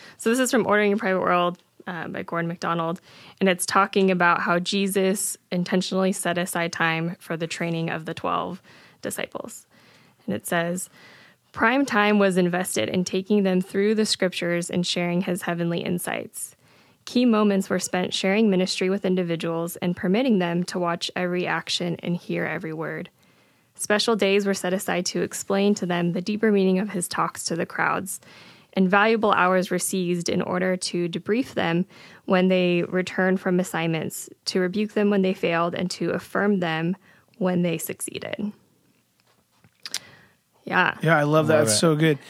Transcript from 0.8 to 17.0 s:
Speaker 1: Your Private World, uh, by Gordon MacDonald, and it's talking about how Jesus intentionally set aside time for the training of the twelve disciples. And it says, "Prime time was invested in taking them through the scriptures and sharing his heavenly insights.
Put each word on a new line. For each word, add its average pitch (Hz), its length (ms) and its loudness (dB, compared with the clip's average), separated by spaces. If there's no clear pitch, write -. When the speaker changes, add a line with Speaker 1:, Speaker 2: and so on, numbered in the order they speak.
Speaker 1:
Your 202 80 0
Private 190 220 0
World, 175 380 0
uh, 170 200 -10
by - 160 -10
Gordon 170 240 -6
MacDonald, 170 520 -4
and 190 100 2
it's 180 160 0
talking 196 460 2
about 175 300 2
how 175 180 0
Jesus 196 760 0
intentionally 185 580 0
set 175 260 -2
aside 175 360 -2
time 165 480 0
for 170 160 -6
the 165 100 -4
training 165 440 -4
of 160 160 -6
the 165 60 -6
twelve 175 480 -4
disciples. - 640 -10
And 196 80 -4
it - 140 -10
says, 175 420 -4
"Prime 262 340 2
time 208 320 4
was 196 180 4
invested 180 520 0
in 180 160 0
taking 190 400 2
them 185 160 4
through 196 340 0
the 214 100 2
scriptures 175 640 -2
and 175 160 0
sharing 175 360 0
his 185 220 -4
heavenly 170 360 -2
insights. - 800 -6